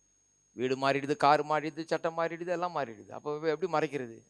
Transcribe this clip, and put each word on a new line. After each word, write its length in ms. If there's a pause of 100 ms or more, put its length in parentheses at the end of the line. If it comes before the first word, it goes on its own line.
(520)
வீடு 240
மாறிடுது, 400
கார் 300
மாறிடுது, 400
சட்டம் 320
மாறிடுது, 300
எல்லாம் 280
மாறிடுது. 340
அப்போ 300
எப்படி 340
மறைக்கிறது? 440 (120)